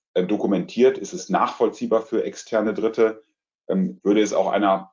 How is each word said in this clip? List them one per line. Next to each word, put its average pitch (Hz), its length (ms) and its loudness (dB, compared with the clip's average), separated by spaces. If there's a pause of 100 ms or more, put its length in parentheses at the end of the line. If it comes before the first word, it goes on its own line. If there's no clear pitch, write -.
(140)
äh, 92 100 0
dokumentiert? 101 760 0
Ist 95 160 -12
es 90 160 -10
nachvollziehbar 110 720 0
für 107 200 -2
externe 107 500 -4
Dritte? 110 500 0 (440)
Ähm, 95 360 -2
würde 104 180 4
es 107 120 0
auch 95 180 2
einer, 95 420 0